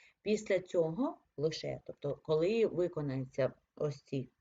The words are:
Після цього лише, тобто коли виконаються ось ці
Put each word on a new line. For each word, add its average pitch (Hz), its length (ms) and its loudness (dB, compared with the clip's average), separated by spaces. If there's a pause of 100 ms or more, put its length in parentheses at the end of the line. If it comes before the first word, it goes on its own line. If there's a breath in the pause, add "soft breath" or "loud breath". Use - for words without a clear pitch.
(220 soft breath)
Після 208 380 2
цього 185 580 0 (200)
лише, 143 480 -2
тобто - 380 -6
коли 185 420 4
виконаються 139 880 -2 (220)
ось 147 260 -4
ці 131 280 -6 (120)